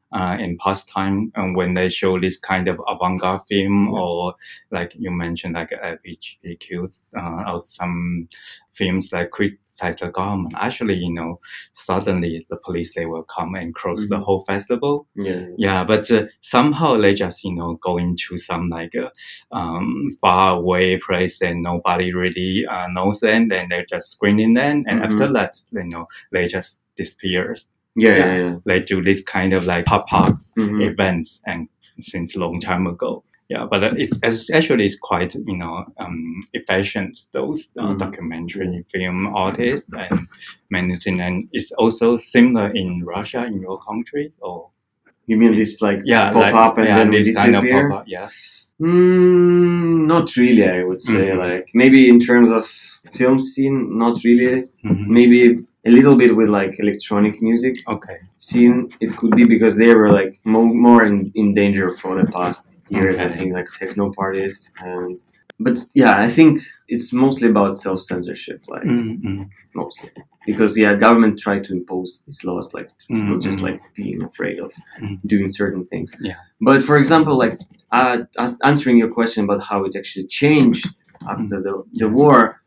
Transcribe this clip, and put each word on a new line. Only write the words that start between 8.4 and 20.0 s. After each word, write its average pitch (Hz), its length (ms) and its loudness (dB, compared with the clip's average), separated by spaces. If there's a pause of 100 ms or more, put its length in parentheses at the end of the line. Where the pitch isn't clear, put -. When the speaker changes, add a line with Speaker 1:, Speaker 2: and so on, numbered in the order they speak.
Speaker 1:
films 92 380 -6
that 87 200 -8
criticize - 720 -8
the 90 80 -8
government, 95 500 -6
actually, 107 360 -4
you 87 180 -6
know, 82 260 -10 (320)
suddenly 90 800 -6
the 85 80 -10
police, 85 360 -10
they 85 120 -8
will 80 180 -10
come 90 320 -10
and 85 180 -12
close 95 280 -8
the 101 140 -4
Speaker 2:
Mm-hmm. 98 100 -6
Speaker 1:
whole 95 260 -2
festival. 123 640 -4
Speaker 2:
Yeah. 92 300 -8 (120)
Speaker 1:
Yeah, 95 280 0
but, 107 260 0
uh, 107 140 2 (160)
somehow 147 560 2
they 101 160 4
just, 98 320 -6
you 90 100 -6
know, 85 260 -8
go 90 160 -4
into 87 380 -6
some, 87 320 -8
like, 85 260 -10 (100)
uh, - 80 -12 (460)
um, 98 520 -6 (100)